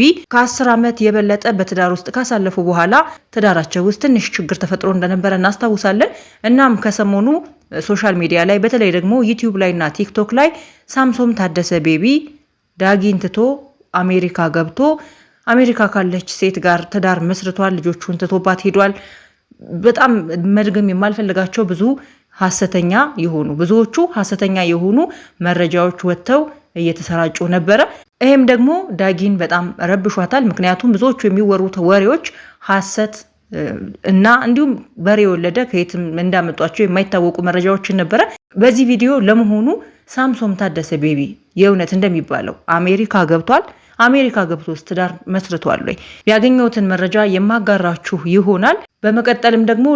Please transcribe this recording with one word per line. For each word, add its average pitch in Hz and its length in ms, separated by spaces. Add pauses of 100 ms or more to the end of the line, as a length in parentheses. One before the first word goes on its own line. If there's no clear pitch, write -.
(280)
ከአስር 247 420
ዓመት 233 320
የበለጠ 208 500
በትዳር 185 400
ውስጥ 180 180
ካሳለፉ 214 540
በኋላ 175 300 (360)
ትዳራቸው 180 540
ውስጥ 202 180
ትንሽ 254 280
ችግር 175 280
ተፈጥሮ 190 340
እንደነበረ 185 440
እናስታውሳለን። 202 760 (320)
እናም 247 360
ከሰሞኑ 202 480 (520)
ሶሻል 202 360
ሚዲያ 170 280
ላይ 202 160
በተለይ 226 320
ደግሞ 180 220 (100)
ዩቲዩብ 220 340
ላይ 190 140
እና 170 200
ቲክቶክ 208 400
ላይ 269 180 (400)
ሳምሶም 247 440
ታደሰ 180 380 (100)
ቤቢ 160 240 (720)
ዳጊን 196 420
ትቶ 185 200 (540)
አሜሪካ 180 560
ገብቶ 165 300 (680)
አሜሪካ 240 400
ካለች 185 440
ሴት 190 280
ጋር 170 260
ትዳር 185 360
መስርቷል። 185 520
ልጆቹን 170 440
ትቶባት 180 440
ሄዷል። 196 320 (840)
በጣም 240 320 (400)
መድገም 208 380
የማልፈልጋቸው 190 760
ብዙ 175 160 (560)
ሐሰተኛ 180 540 (260)
የሆኑ 160 380
ብዙዎቹ 220 560
ሐሰተኛ 190 540
የሆኑ 175 320 (440)
መረጃዎች 175 600
ወጥተው 180 380 (340)
እየተሰራጩ 170 640 (120)
ነበረ። 180 300 (420)
ይሄም 269 240
ደግሞ 247 240 (260)
ዳጊን 190 420
በጣም 175 280 (180)
ረብሿታል። 196 600
ምክንያቱም 185 460
ብዙዎቹ 240 300
የሚወሩት 190 600
ወሬዎች 202 440 (380)
ሐሰት፣ 208 520 (360)
እ፣ 156 100 (440)
እና 190 200 (160)
እንዲሁም 254 300 (280)
በሬ 202 220
የወለደ 175 440
ከየትም 180 380 (160)
እንዳመጧቸው 175 640
የማይታወቁ 180 600
መረጃዎችን 190 560
ነበረ። 180 220 (340)
በዚህ 240 320
ቪዲዮ 247 240 (100)
ለመሆኑ 214 460 (420)
ሳምሶም 240 440
ታደሰ 170 440
ቤቢ 147 220 (360)
የእውነት 190 360
እንደሚባለው 185 640 (140)
አሜሪካ 185 540
ገብቷል? 165 400 (360)
አሜሪካ 247 440
ገብቶስ 160 380
ትዳር 180 300 (180)
መስርቷል 180 520
ወይ? - 140 (320)
ያገኘሁትን 233 600
መረጃ 185 280 (140)
የማጋራችሁ 190 880 (100)
ይሆናል። 196 500 (220)
በመቀጠልም 226 680
ደግሞ 233 300